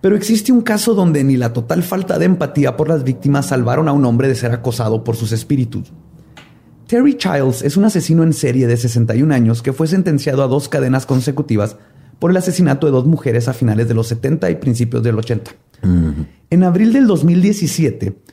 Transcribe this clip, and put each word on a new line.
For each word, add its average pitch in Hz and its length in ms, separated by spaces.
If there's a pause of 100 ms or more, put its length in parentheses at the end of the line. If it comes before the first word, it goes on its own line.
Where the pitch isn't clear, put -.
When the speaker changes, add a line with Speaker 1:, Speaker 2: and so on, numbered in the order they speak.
Speaker 1:
Pero 190 140
existe 220 360
un 240 100
caso 214 340
donde 160 280
ni 135 140
la 120 160
total 170 300
falta 185 340
de 170 80
empatía 147 520
por 151 100
las 156 160
víctimas 139 440
salvaron 127 420
a - 20
un 143 140
hombre 120 240
de 123 60
ser 117 180
acosado 113 500
por 113 140
sus 113 160
espíritus. 117 580 (960)
Terry 254 300
Childs 135 440
es 147 160
un 202 80
asesino 165 380
en 160 100
serie 131 320
de 117 120
sesenta 117 380
y 127 60
un 156 100
años 117 300
que 135 120
fue 160 140
sentenciado 147 540
a 135 60
dos 143 220
cadenas 131 360
consecutivas 127 680 (420)
por 175 140
el 185 60
asesinato 160 500
de 139 60
dos 127 120
mujeres 123 420
a 131 60
finales 113 340
de 117 60
los 113 140
setenta 135 420
y - 60
principios 120 480
del 113 160
ochenta. 110 320 (320)
Speaker 2:
Ujú. 80 420 (240)
Speaker 1:
En 175 140
abril 196 300
del 269 120
dos 170 200
mil 175 160
diecisiete, 160 760 (160)